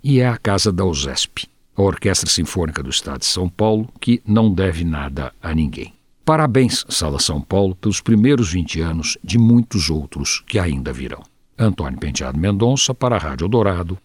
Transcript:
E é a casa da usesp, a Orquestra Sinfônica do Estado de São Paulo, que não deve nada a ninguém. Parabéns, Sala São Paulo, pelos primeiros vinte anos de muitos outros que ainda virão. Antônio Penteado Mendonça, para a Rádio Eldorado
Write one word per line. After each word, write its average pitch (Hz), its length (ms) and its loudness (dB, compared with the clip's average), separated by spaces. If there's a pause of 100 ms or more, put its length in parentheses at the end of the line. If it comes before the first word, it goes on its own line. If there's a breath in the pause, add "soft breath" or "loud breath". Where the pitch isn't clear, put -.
E 135 180 4
é 123 60 4
a 117 120 -2
casa 101 340 0
da 92 140 0
usesp, 71 600 -4 (300)
a 98 60 2
Orquestra 95 480 0
Sinfônica 80 520 -2
do 65 60 -8
Estado 65 300 -6
de - 80 -6
São 90 200 -2
Paulo, 107 440 0 (100)
que 120 260 2
não 107 240 4
deve 87 340 0
nada 71 580 -4
a 80 120 -4
ninguém. 73 380 -2 (320)
Parabéns, 135 640 2
Sala 71 320 -4
São 73 220 -2
Paulo, 95 320 0
pelos 104 260 -2
primeiros 113 500 4
vinte 85 300 -2
anos 82 420 -4
de 98 140 -2
muitos 117 540 4
outros 73 560 -4
que - 120 -4
ainda 69 360 -2
virão. 62 280 -12 (360)
Antônio 85 420 0
Penteado 69 380 -4
Mendonça, 113 560 0
para 123 220 0
a - 20 0
Rádio 78 260 -4
Eldorado 92 600 0